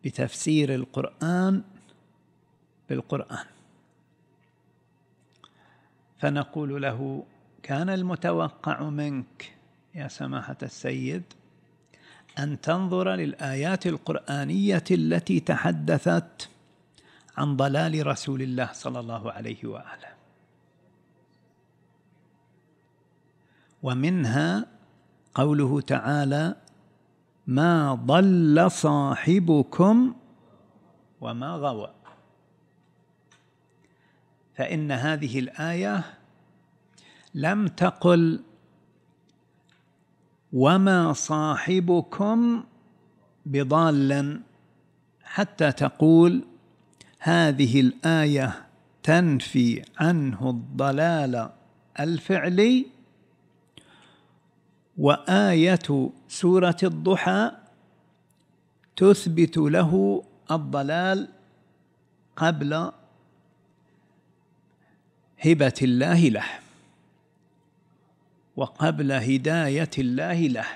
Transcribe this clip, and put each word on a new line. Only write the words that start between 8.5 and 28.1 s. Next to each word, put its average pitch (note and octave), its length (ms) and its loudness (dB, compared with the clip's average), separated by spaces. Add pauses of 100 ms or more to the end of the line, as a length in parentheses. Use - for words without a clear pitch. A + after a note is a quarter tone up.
منك D3 760 -10 (380)
يا C#3+ 120 -12
سماحة C3+ 560 -12
السيد C3 600 -10 (1160)
أن C#3+ 220 -6
تنظر F#3 540 -2
للآيات D#3 720 -6
القرآنية D#3+ 1040 -2
التي E3+ 480 0
تحدثت - 1080 -2 (880)
عن C#3 200 -4
ضلال D3 500 0
رسول C3+ 340 -6
الله B2+ 320 -6
صلى B2 260 -10
الله A2+ 320 -10
عليه A2+ 360 -12
وآله، - 460 -18 (3750)
ومنها D3+ 840 0 (680)
قوله C#3+ 480 2
تعالى: C#3+ 720 -2 (920)
'ما D3 480 2
ضل E3 760 4